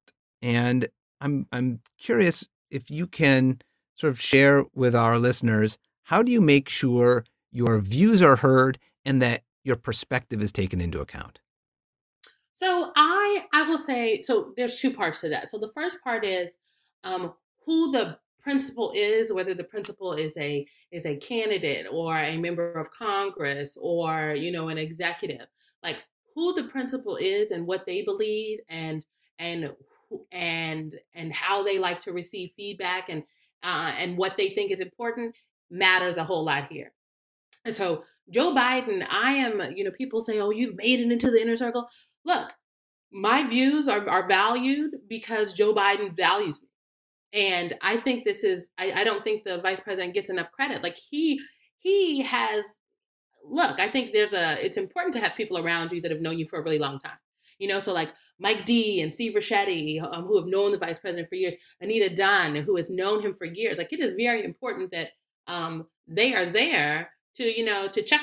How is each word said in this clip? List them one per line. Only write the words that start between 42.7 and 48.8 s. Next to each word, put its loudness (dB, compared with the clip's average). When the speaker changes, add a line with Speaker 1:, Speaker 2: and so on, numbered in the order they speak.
Speaker 2:
my 2
views 2
are, 0
are 2
valued 2
because -4
Joe 4
Biden 2
values 0
me. -20
And 0
I 0
think -2
this -2
is, -2
I, -4